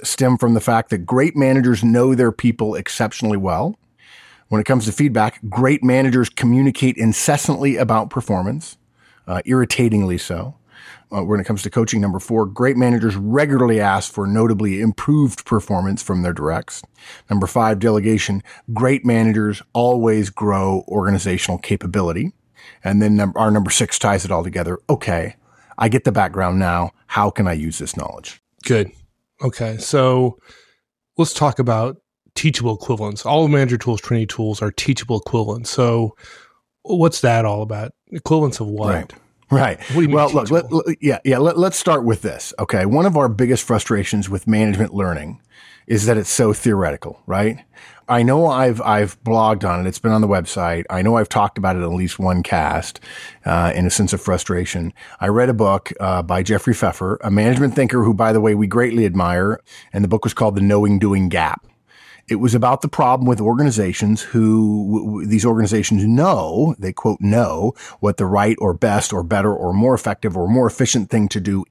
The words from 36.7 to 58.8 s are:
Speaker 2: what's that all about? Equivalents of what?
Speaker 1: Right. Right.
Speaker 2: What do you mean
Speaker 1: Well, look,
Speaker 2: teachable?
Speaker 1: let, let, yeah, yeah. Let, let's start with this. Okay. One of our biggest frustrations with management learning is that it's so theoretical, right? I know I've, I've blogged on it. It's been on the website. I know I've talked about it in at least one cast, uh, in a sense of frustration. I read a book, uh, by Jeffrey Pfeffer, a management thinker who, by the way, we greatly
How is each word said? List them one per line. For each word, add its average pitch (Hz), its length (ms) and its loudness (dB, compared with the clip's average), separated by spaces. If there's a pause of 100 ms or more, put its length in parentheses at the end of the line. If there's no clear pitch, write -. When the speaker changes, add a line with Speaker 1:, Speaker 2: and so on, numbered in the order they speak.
Speaker 2:
what's - 380 0
that 113 240 2
all 104 160 -2
about? 110 320 -8 (180)
Equivalents 156 480 0
of 110 80 -6
what? 104 260 -2
Speaker 1:
Right. - 200 -6 (380)
Right. 127 280 0
Speaker 2:
What - 100 -18
do 143 120 0
you 160 60 2
mean 147 80 2
Speaker 1:
Well, 147 160 4
look, 131 160 0
Speaker 2:
teachable? 151 300 0
Speaker 1:
let, 160 100 -2
let, 160 160 -4
yeah, 139 200 0
yeah. 131 140 2
Let, 165 200 2
let's 185 200 0
start 151 260 0
with 113 200 0
this. - 360 -8
Okay. 95 260 0
One 143 200 2
of 185 100 2
our 135 140 2
biggest 120 340 0
frustrations 104 680 -2
with 95 180 -4
management 107 460 2
learning 85 460 -6 (480)
is 107 200 0
that 117 100 4
it's 101 140 -4
so 113 200 2
theoretical, 92 760 -2
right? 104 360 -2 (440)
I 120 160 2
know 147 240 4
I've, 127 340 0
I've 104 420 0
blogged 110 440 2
on 87 120 -2
it. 90 80 -2
It's 90 120 -8
been 113 120 0
on 110 100 4
the 107 60 2
website. 87 640 -2
I 92 140 -2
know 113 140 4
I've 107 120 0
talked 101 300 0
about 95 160 0
it 90 40 -4
in 87 60 -4
at 85 60 -4
least 90 280 -4
one 90 240 0
cast, 80 560 -2 (460)
uh, 85 300 0
in 90 100 0
a 90 60 2
sense 101 220 0
of 92 80 -4
frustration. 90 720 -4 (260)
I 98 80 -2
read 120 220 2
a 127 40 0
book, 98 460 0
uh, 92 240 -2
by 90 200 -2
Jeffrey 104 300 0
Pfeffer, 95 500 -4
a 110 80 -4
management 120 440 2
thinker 123 280 2
who, 110 120 2
by 110 180 2
the 110 80 2
way, 107 140 2
we 104 120 0
greatly 117 380 0